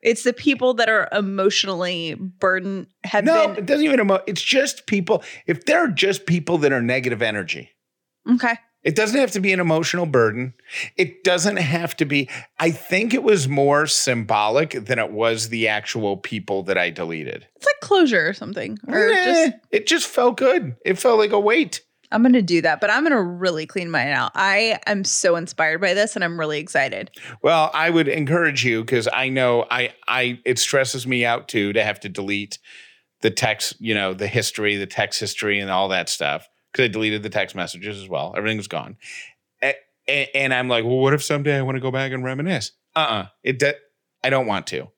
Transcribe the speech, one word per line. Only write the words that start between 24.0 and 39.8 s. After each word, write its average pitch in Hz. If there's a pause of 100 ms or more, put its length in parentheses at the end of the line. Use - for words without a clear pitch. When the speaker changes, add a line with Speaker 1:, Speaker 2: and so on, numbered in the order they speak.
Speaker 1:
out. 127
I 196
am 202
so 175
inspired 165
by 185
this, 214
and 185
I'm 170
really 151
excited. 135 (320)
Speaker 2:
Well, 165
I 160
would 165
encourage 147
you, 113
'cause 117
I 131
know 127
I, 123 (140)
I, 123
it 120
stresses 127
me 123
out 117
too 101
to 107
have 104
to 104
delete 101 (600)
the 113
text, -
you 110
know, 98
the 98
history, 104
the 98
text -
history, 101
and 98
all 95
that 87
stuff. 73 (240)
'Cause 131
I -
deleted 107
the 104
text 98
messages 98
as 95
well. 82
Everything 107
was 98
gone. 71 (680)
A-, 135 (320)